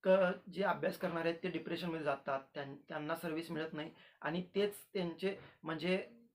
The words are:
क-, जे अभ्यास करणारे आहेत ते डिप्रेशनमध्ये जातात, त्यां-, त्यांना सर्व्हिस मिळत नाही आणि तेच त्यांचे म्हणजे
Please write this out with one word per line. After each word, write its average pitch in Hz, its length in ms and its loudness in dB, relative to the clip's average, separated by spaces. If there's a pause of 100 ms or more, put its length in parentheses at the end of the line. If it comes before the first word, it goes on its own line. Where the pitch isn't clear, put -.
क-, 190 500 6
जे 185 100 0
अभ्यास 170 340 2
करणारे 165 320 0
आहेत 170 140 -2
ते 180 60 0
डिप्रेशनमध्ये 165 540 -4
जातात, 139 360 0 (140)
त्यां-, 143 220 -6 (140)
त्यांना 156 260 -2
सर्व्हिस 165 360 -4
मिळत 160 220 -4
नाही - 180 -6 (300)
आणि 165 220 -2 (120)
तेच 202 180 2 (200)
त्यांचे 185 440 -2 (260)
म्हणजे 165 440 0 (280)